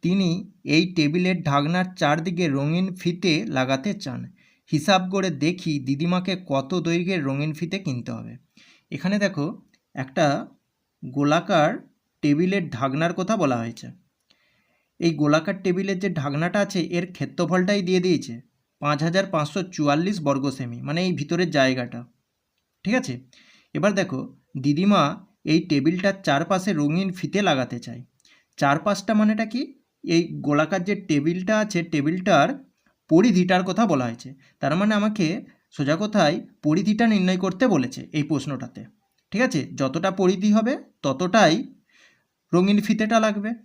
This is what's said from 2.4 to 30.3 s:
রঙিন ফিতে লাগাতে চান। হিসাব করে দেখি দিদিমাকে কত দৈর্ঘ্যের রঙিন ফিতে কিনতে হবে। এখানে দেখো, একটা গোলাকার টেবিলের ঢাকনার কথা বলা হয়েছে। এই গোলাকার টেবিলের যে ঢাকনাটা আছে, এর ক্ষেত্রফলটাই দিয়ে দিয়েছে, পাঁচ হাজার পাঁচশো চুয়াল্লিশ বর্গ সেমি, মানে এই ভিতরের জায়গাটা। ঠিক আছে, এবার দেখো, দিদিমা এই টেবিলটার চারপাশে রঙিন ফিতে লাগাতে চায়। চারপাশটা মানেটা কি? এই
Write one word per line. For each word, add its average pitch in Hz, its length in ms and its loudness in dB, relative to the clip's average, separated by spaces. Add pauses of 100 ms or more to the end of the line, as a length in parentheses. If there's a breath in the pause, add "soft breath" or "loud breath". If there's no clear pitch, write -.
রঙিন 160 300 0 (140)
ফিতে 175 320 0 (240)
লাগাতে 131 340 -2 (140)
চান। 123 160 -8 (500 soft breath)
হিসাব 180 320 2 (100)
করে 190 160 0 (160)
দেখি 170 280 -2 (160)
দিদিমাকে 175 440 0 (180)
কত 135 200 -2 (160)
দৈর্ঘ্যের 170 420 -2
রঙিন 143 300 -2
ফিতে 180 280 -6
কিনতে 123 300 -6
হবে। 113 160 -14 (600 soft breath)
এখানে 180 320 -2
দেখো, 180 220 -2 (480)
একটা 139 320 -2 (760)
গোলাকার 151 680 2 (520)
টেবিলের 175 420 2 (120)
ঢাকনার 139 420 -2
কথা 190 240 0
বলা 131 200 0
হয়েছে। 113 260 -10 (1120)
এই 170 200 2
গোলাকার 156 440 2
টেবিলের 190 380 -2
যে 202 60 -2 (120)
ঢাকনাটা 151 440 -2
আছে, 196 160 -4 (160)
এর 175 100 -2 (100)
ক্ষেত্রফলটাই 180 720 0
দিয়ে 180 180 2
দিয়েছে, 135 280 0 (480)
পাঁচ 147 240 0
হাজার 185 180 2 (100)
পাঁচশো 151 260 -2 (140)
চুয়াল্লিশ 156 420 0 (100)
বর্গ 135 180 0 (120)
সেমি, 120 220 -10 (100)
মানে 156 180 -2
এই 180 120 0
ভিতরের 170 380 -2
জায়গাটা। 127 440 0 (840)
ঠিক 202 160 0
আছে, 135 140 -6 (600 soft breath)
এবার 175 260 2
দেখো, 131 200 -4 (440)
দিদিমা 170 380 4 (500)
এই 165 80 6 (100)
টেবিলটার 175 460 2 (100)
চারপাশে 170 440 0 (100)
রঙিন 160 280 0 (100)
ফিতে 185 300 -2
লাগাতে 131 360 -2
চায়। 120 160 -14 (580 soft breath)
চারপাশটা 175 640 0
মানেটা 214 320 2
কি? 247 100 -4 (420)
এই 170 180 2 (240)